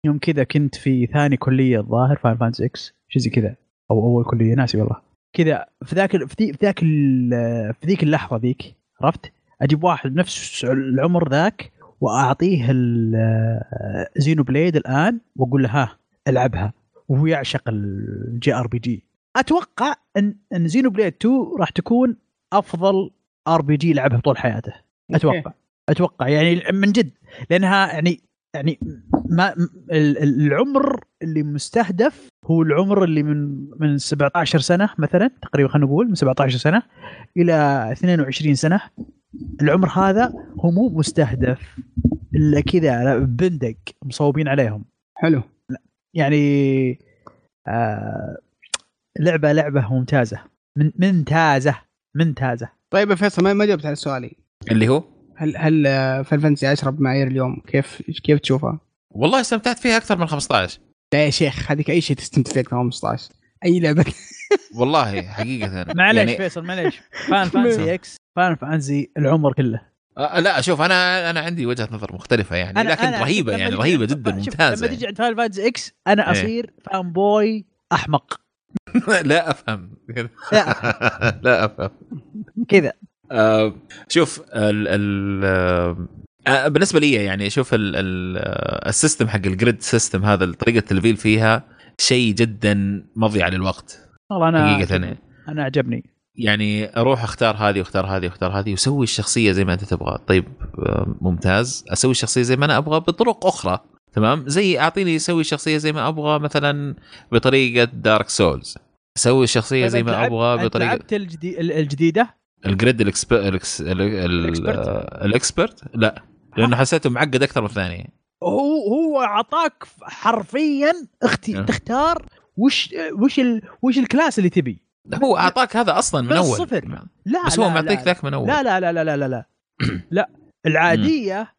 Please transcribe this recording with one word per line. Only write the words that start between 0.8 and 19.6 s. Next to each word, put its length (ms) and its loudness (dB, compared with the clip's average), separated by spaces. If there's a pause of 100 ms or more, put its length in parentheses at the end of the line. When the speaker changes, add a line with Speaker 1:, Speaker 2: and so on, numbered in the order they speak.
Speaker 1:
ثاني 240 2
كلية 420 2
الظاهر، 360 2
فاينل 220 0
فانتسي 280 -2
إكس، 280 -10 (140)
شيء 140 0
زي 80 -2
كذا، 260 0 (360)
أو 80 4
أول 260 2
كلية، 280 2
ناسي 240 0
والله. 180 -2 (380)
كذا 320 0 (200)
في 100 -6
ذاك 200 0
ال-، 140 -2
في 100 -16
ذي-، 140 0
في 80 -14
ذاك 220 0
ال-، 880 2
في 140 -8
ذيك 160 2
اللحظة 340 0
ذيك، 380 -4 (260)
عرفت؟ 300 -10 (300)
أجيب 220 0
واحد 300 -2
بنفس 520 -6
العمر 640 0
ذاك 420 -2 (300)
وأعطيه 720 0
ال-، 920 0 (560)
زينو 260 2
بليد 320 0
الآن 440 0 (160)
وأقول 280 2
له: 60 0
"ها، 280 -2 (300)
العبها." 460 0 (340)
وهو 180 2
يعشق 440 -2
ال 680 -6
جي 140 0
آر 140 -2
بي 120 -4
جي. 240 -6 (320)
أتوقع 580 0 (240)